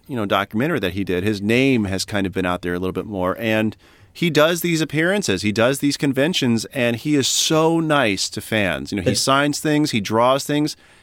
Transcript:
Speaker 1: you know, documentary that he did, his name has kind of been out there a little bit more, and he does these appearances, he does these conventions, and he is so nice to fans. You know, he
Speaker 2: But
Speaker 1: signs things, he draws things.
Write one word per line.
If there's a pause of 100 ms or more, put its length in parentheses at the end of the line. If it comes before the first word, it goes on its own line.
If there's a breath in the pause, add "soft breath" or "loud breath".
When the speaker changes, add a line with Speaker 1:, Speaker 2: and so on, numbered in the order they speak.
Speaker 1:
you
know,
documentary
that
he
did,
his
name
has
kind
of
been
out
there
a
little
bit
more,
and (360 soft breath)
he
does
these
appearances,
he
does
these
conventions,
and
he
is
so
nice
to
fans.
You
know,
he
Speaker 2:
But
Speaker 1:
signs
things,
he
draws
things. (260 soft breath)